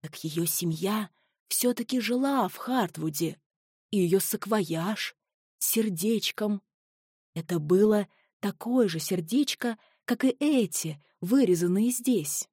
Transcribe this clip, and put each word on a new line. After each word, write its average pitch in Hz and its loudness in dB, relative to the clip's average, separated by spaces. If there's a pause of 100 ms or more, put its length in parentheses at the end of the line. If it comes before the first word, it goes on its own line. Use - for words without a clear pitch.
Так - -16
её 165 -2
семья 180 -2 (380)
всё-таки 247 0
жила 247 0
в - -10
Хартвуде, 165 -2 (520)
и 208 2
её 180 4
саквояж 196 -2 (440)
с - -2
сердечком. 214 0 (760)
Это 165 -2
было 202 4 (320)
такое 233 0
же 165 -2
сердечко, 220 -2 (280)
как 240 -2
и 262 6 (100)
эти, 226 0 (180)
вырезанные 190 4
здесь. - -2